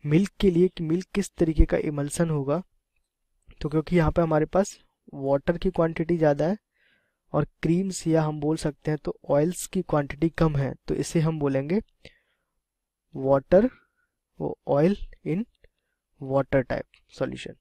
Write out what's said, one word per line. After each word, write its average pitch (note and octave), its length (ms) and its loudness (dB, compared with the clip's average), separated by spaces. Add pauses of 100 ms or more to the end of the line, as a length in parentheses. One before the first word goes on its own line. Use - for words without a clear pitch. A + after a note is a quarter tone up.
मिल्क E3 260 2 (100)
के G3 100 4
लिए F3+ 180 4
कि - 160 -6
मिल्क E3+ 300 -2
किस G3 220 -2
तरीके D#3+ 280 4
का - 120 0
इमल्सन D3 540 -2
होगा, D3 320 -2 (1000)
तो D#3 60 -6
क्योंकि D#3 280 0
यहाँ D#3 160 4
पे E3+ 100 2
हमारे D#3 240 2
पास - 320 -2 (360)
वाटर C#3 440 -2
की F#3+ 120 -2
क्वांटिटी E3 460 -2
ज़्यादा D3+ 300 2
है G3 100 0 (760)
और D3+ 120 0 (180)
क्रीम्स F3+ 440 0
या D#3+ 160 2
हम D3+ 180 -4
बोल D3+ 160 0
सकते D#3 340 -6
हैं C#3+ 140 -2
तो - 140 -6 (120)
ऑयल्स D3+ 360 0
की F#3 160 -4
क्वांटिटी D3 460 -2
कम D#3 280 0
है, C3+ 180 -2 (120)
तो D#3 80 -4
इसे - 260 -2
हम D#3+ 180 -2
बोलेंगे C#3+ 420 0 (1300)
वाटर, C#3 560 4 (720)
वो - 180 -6 (120)
oil D#3+ 260 2 (300)
in E3+ 180 -4 (760)
water C3+ 440 0
type - 560 -10
solution। C3 400 -8